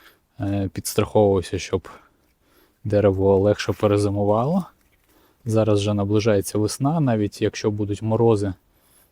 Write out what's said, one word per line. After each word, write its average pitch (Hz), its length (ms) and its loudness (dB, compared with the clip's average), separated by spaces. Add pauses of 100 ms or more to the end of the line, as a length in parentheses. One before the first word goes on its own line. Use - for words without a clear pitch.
(400)
е, 98 340 -4
підстраховувався, 101 840 0
щоб - 300 -6 (960)
дерево 98 560 2
легше 104 340 0
перезимувало. 104 920 0 (800)
Зараз 110 340 2
вже 104 140 -2
наближається 104 640 0
весна, 135 420 -2
навіть 113 420 -2
якщо 107 300 -2
будуть 104 300 -6
морози, 110 520 0 (580)